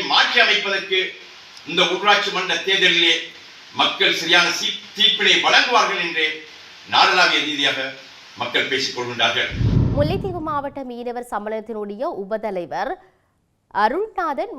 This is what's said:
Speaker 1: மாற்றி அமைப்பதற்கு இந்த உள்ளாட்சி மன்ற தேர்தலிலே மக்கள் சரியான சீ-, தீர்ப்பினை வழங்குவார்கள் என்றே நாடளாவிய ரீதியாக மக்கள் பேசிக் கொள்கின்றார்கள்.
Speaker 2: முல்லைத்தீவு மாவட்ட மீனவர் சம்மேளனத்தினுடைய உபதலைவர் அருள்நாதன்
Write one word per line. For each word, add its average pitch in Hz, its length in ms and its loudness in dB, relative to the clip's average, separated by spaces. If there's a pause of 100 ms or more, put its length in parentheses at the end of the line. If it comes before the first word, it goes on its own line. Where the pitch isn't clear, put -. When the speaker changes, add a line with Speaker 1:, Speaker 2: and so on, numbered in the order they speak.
Speaker 1:
மாற்றி - 340 2
அமைப்பதற்கு 196 580 0 (680)
இந்த 170 160 0
உள்ளாட்சி 196 500 2
மன்ற 175 220 -2
தேர்தலிலே 175 600 2 (580)
மக்கள் 151 440 0
சரியான 175 340 2
சீ-, - 260 -4 (180)
தீர்ப்பினை - 460 2
வழங்குவார்கள் 196 640 4
என்றே 160 220 -2 (640)
நாடளாவிய 156 540 4
ரீதியாக 139 340 -2 (580)
மக்கள் 135 340 -2
பேசிக் - 260 -2
கொள்கின்றார்கள். 120 540 -2 (440)
Speaker 2:
முல்லைத்தீவு 349 460 -2
மாவட்ட 285 440 -6
மீனவர் 240 460 -10
சம்மேளனத்தினுடைய 208 720 -6 (200)
உபதலைவர் 196 720 -4 (800)
அருள்நாதன் 330 840 -2